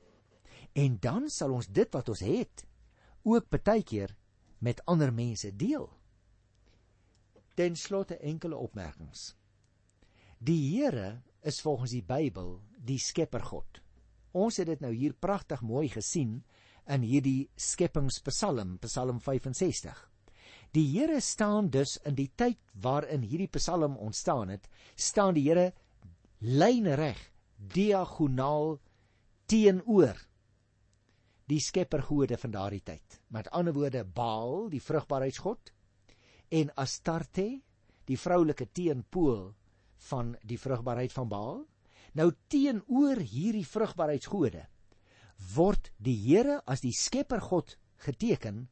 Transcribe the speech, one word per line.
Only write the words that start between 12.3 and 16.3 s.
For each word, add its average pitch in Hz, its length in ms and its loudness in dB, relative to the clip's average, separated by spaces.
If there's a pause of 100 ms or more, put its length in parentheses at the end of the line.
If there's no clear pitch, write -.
die 123 160 -4
Skepper - 480 -4
God. - 360 -10 (500)
Ons 214 260 0
het 170 120 -2
dit 151 120 -4
nou 123 120 -4
hier 131 200 0
pragtig 180 480 -4
mooi 123 300 -2
gesien 117 480 -4 (500)